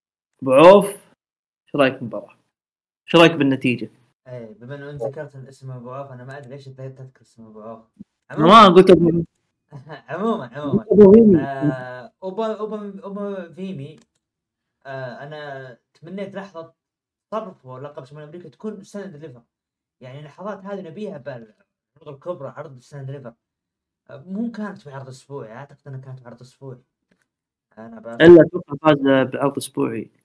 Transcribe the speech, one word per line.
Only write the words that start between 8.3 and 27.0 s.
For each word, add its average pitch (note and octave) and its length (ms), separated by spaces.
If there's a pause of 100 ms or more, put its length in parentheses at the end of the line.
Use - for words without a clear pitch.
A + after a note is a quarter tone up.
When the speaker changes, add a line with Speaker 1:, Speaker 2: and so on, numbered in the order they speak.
Speaker 1:
أنا C#3+ 80
ما F3 160
Speaker 2:
عموما. G3 200
Speaker 1:
قلت F#3 160
أبو E3+ 320 (460)
Speaker 2:
<laughs> C#3+ 400
عموما، G3+ 440
عموما. D3 300
Speaker 1:
قلت - 80
أبو G3 200
فيمي. G#3 300
Speaker 2:
آه، C3 720 (100)
أوبا، G3+ 360
أوبا، G#3 440
أوبا G3 480
فيمي، D#3 440 (880)
آه، C3 380
أنا C#3+ 540 (160)
تمنيت F#3+ 420
لحظة F#3+ 380 (580)
صرف F#3+ 340
ولقب C#3 380
شمال C#3+ 200
أمريكا D#3 260
تكون G3+ 340
stand F#3+ 300
and C#3+ 100
deliver. B2+ 180 (600)
يعني، B2+ 180
اللحظات F#3+ 460
هذه G3 160
نبيها E3 360
بالعروض - 880
الكبرى، C#3 500
عرض C#3 240
stand C#3 260
and - 20
deliver. B2+ 220 (800)
آه، C3+ 160
مو A3 260
كانت G#3 380
بعرض C3 180
أسبوعي، B2+ 460
أعتقد C#3 340
أنها C3 120
كانت C3 220
بعرض A#2+ 200
أسبوعي. B2+ 400 (960)